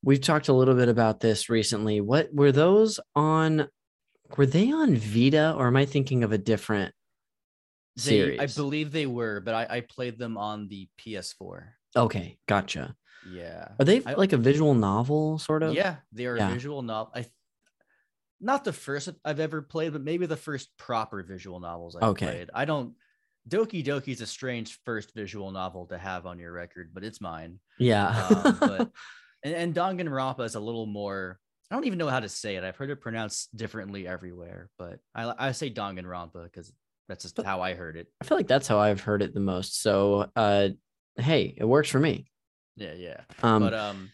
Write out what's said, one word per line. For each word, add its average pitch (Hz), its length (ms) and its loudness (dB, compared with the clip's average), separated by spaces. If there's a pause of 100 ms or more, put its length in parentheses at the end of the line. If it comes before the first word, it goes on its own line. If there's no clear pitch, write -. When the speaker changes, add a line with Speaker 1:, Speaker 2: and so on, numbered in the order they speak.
Speaker 1:
We've 135 180 6
talked 151 260 2
a 143 60 6
little 131 200 8
bit 123 160 6
about 113 300 4
this 110 300 2
recently. 107 520 2
What, 143 320 2
were 143 180 8
those 196 480 6 (160)
on, 156 520 4 (720)
were 139 100 6
they 190 240 4
on 302 240 4
Vita, 131 600 4
or 127 120 2
am 120 100 4
I 139 80 6
thinking 135 380 0
of 107 80 0
a 107 80 2
different 104 560 0 (1000)
Speaker 2:
They, 110 420 4
I - 0 -
Speaker 1:
series? 135 180 -2
Speaker 2:
believe 147 360 -4
they 156 140 -2
were, 117 340 -4
but 113 140 -6
I, 113 240 -4
I 120 40 -4
played 120 360 -10
them 117 180 -8
on 104 320 -6
the 95 300 -14
P 110 180 -12
S 95 180 -10
four. 90 420 -16 (200)
Speaker 1:
Okay, 110 520 0
gotcha. 95 480 -2 (340)
Speaker 2:
Yeah. 85 380 -14 (120)
Speaker 1:
Are 135 60 6
they 208 180 6
Speaker 2:
I 127 120 -6
Speaker 1:
like 190 180 4
a 139 40 4
visual 143 360 4
novel, 127 640 2
sort 156 240 -2
of? 160 140 0
Speaker 2:
Yeah, 180 220 0 (140)
they 117 140 -8
are 120 120 -2
Speaker 1:
Yeah. 101 120 2
Speaker 2:
a 117 40 -2
visual 139 280 -8
novel. 110 340 -6
I, 120 120 -8 (1120)
not 269 240 -2
the 175 100 -4
first 143 360 -8 (140)
I've 151 160 -4
ever 156 220 -4
played, 160 320 -4
but 151 80 -8
maybe 170 240 -2
the 156 120 -4
first - 400 -10
proper 110 440 -6
visual 90 380 -14
novels 85 360 -12
I've 85 60 -4
Speaker 1:
Okay. 101 240 2
Speaker 2:
played. 87 300 -8
I 135 100 -2
don't, 139 300 -4 (540)
Doki 208 340 -2
Doki 139 260 -4
is 120 120 -8
a 110 60 -10
strange 120 580 -8
first 110 300 -8
visual 98 360 -10
novel 92 360 -8
to 90 100 -12
have 90 300 -8
on 87 120 -12
your 85 120 -16
record, 87 420 -14
but 92 100 -12
it's 110 180 -12
mine. 82 380 -12 (200)
Speaker 1:
Yeah. 107 280 4
Speaker 2:
Um, 196 520 2
but, 220 320 0 (260)
Speaker 1:
<laughs> - 260 -20
Speaker 2:
and, 147 120 -6
and 170 200 -2
Danganronpa 151 680 -2
is 110 100 -8
a 110 40 -6
little 113 260 -6
more, 98 540 -8 (300)
I 202 60 -6
don't 294 100 -4
even 196 140 -2
know 160 100 0
how 127 100 0
to 107 100 -6
say 101 260 -8
it. 90 80 -6
I've 92 120 -8
heard 139 160 -8
it 139 100 -10
pronounced 113 540 -8
differently 101 520 -10
everywhere, 90 600 -12 (100)
but 87 200 -14 (160)
I, 113 180 -6 (160)
I - 40 -4
say 127 180 -8
Danganronpa 90 800 -10
'cause 85 180 -18 (360)
that's - 160 -14
just 87 120 -16
Speaker 1:
But - 100 -6
Speaker 2:
how 95 160 -2
I 92 120 -2
heard 85 240 -10
it. 85 100 -14 (140)
Speaker 1:
I - 40 -10
feel - 120 2
like - 100 0
that's 131 200 2
how 107 120 4
I've 104 220 4
heard 104 220 0
it - 100 -4
the 101 60 -4
most. 92 420 -2
So, 101 540 4
uh, 101 340 4 (480)
hey, 127 400 2
it 110 80 -2
works 143 240 4
for 135 100 2
me. 151 280 0 (500)
Speaker 2:
Yeah, 90 160 -12
yeah. 87 280 -14 (220)
Speaker 1:
Um, 110 200 6
Speaker 2:
But, 98 100 0
um, 104 400 -8